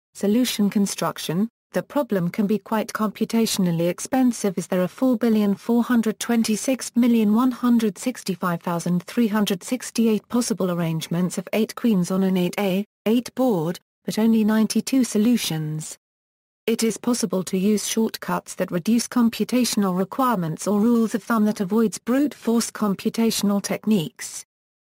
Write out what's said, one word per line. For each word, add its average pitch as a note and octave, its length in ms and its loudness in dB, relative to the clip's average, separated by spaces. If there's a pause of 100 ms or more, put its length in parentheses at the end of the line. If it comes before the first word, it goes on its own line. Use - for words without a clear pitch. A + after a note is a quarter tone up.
(140)
solution G#3 560 2
construction. G3 800 -2 (240)
The F3+ 120 -2
problem G3 480 -2
can G#3+ 160 -2
be G#3+ 100 0
quite - 360 -4
computationally G3 960 0
expensive A#3 680 0
as F3+ 80 -4
there F#3 160 0
are F3+ 60 0
four B3+ 300 0
billion G#3+ 360 2
four A#3 300 0
hundred A3+ 360 0
twenty-six A#3 760 -2
million A#3 400 4
one B3+ 160 2
hundred A#3 440 2
sixty-five F#3 680 -4
thousand F3 400 -2
three A#3+ 240 0
hundred G3+ 340 0
sixty-eight A3+ 680 -2
possible G#3 420 -2
arrangements E3+ 640 -2
of F#3+ 160 -8
eight G#3+ 220 0
queens F#3+ 340 2
on F#3+ 140 0
an F#3+ 140 2
eight F3 200 0
A, G3 280 0 (200)
eight A#3 300 0
board, F#3 440 0 (240)
but - 140 -6
only A3 260 4
ninety-two A3 600 2
solutions. D#3+ 920 0 (680)
It A#3 160 0
is A3+ 160 0
possible F#3+ 460 -2
to - 120 -6
use G3+ 320 2
shortcuts - 680 -4
that F#3 160 -4
reduce G#3+ 360 0
computational A3+ 880 0
requirements F#3 680 -2
or G#3 140 0
rules A3+ 340 2
of A3+ 80 -2
thumb A3 240 0
that G#3+ 160 0
avoids G#3 380 0
brute C4+ 340 0
force A#3 380 -2
computational G3+ 920 0
techniques. - 800 -4 (560)